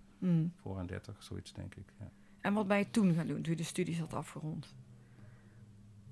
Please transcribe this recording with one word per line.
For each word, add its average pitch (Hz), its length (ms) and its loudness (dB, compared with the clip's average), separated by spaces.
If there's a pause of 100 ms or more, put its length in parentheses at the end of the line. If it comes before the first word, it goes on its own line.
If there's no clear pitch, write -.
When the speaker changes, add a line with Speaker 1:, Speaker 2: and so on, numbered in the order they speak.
(200)
Speaker 1:
Hmm. 170 360 4
Speaker 2:
Voor 95 220 -6
aan 92 100 -2
dertig, 95 360 -8
zoiets, - 300 -10
denk 95 220 -8
ik, 101 240 -16
ja. 101 120 -10 (300)
Speaker 1:
En 202 120 2
wat 208 140 2
ben 202 100 4
je 202 140 2
toen 190 220 6
gaan 160 140 2
doen, 147 140 -2
toen 156 100 0
je 165 60 2
de 165 60 -4
studies 165 360 0
had 160 140 -4
afgerond? 151 640 -6 (1400)